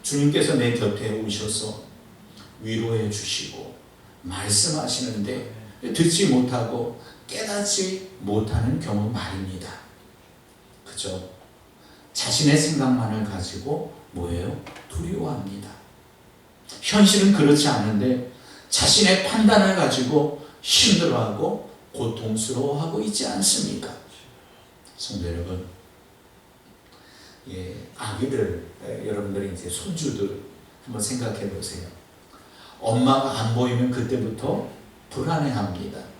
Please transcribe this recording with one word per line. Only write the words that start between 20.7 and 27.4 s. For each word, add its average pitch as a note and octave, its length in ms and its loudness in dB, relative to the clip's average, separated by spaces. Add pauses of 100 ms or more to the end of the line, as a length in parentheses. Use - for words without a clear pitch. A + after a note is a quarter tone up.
고통스러워하고 C3 1080 -2
있지 G#3+ 260 -2
않습니까? - 640 0 (1080)
성도 F2+ 300 -6
여러분, F2 380 -6 (1800)